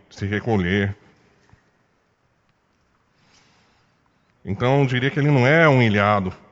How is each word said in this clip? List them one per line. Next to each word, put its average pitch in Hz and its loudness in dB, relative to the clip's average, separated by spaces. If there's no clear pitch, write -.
de - -20
se 104 -10
recolher. 98 -2
Então, 123 -2
eu 143 2
diria 127 -2
que - -6
ele 143 0
não 131 2
é 156 4
um 131 4
ilhado, 101 0